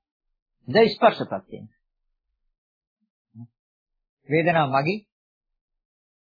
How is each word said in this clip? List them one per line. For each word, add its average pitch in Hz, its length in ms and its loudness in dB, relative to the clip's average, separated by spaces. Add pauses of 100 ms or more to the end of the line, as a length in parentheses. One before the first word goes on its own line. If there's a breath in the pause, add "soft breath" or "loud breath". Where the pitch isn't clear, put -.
(680)
ද 131 80 -2 (100)
ස්පර්ශපත්යෙන්. 107 800 -2 (2500)
වේදනාව 160 420 0
මගේ. 156 340 -4 (1160)